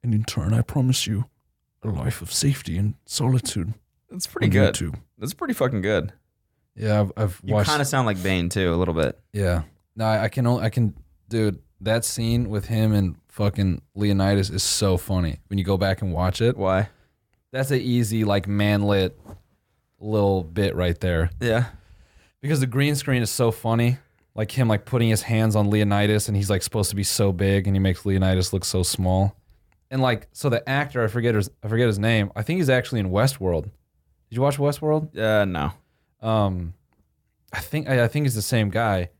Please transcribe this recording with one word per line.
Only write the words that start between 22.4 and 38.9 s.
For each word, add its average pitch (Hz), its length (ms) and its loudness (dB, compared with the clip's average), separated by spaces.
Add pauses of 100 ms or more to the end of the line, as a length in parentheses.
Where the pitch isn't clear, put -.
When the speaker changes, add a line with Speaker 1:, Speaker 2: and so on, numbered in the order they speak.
Speaker 1:
Because 143 180 -2
the 131 60 0
green 139 280 0
screen 131 280 0
is 107 80 -2
so 117 200 2
funny. 117 460 0 (380)
Like, 110 160 -4
him, 123 180 0
like, 104 160 2
putting 117 240 2
his 107 140 2
hands 110 340 0
on 104 140 2
Leonidas 104 580 2
and 104 80 0
he's, 98 140 0
like, 98 120 0
supposed - 280 -2
to 98 60 -6
be 101 80 -2
so 98 280 0
big 98 340 2
and 98 80 2
he 98 60 2
makes 95 240 0
Leonidas 92 480 2
look 92 140 -2
so 92 160 0
small. 92 520 0 (560)
And, 131 120 -2
like, 120 300 0
so - 180 -4
the 117 180 -2
actor, 139 340 -2
I 113 40 2
forget 113 280 0
his, 101 140 0 (140)
I 107 60 -8
forget 113 180 2
his 104 120 2
name. 107 380 2
I 107 60 -6
think 165 160 -2
he's 156 100 2
actually 127 320 0
in 92 100 -2
Westworld. 95 520 0
Did - 760 -16
you 127 60 0
watch 139 160 0
Westworld? 151 580 -2
Speaker 2:
Uh, 107 300 2
no. 82 260 -2 (480)
Speaker 1:
Um, 98 540 0 (800)
I - 80 -8
think, - 280 -6
I, 127 160 4
I 113 40 2
think 151 180 0
he's 120 80 0
the 107 80 -2
same 110 260 0
guy. 98 520 0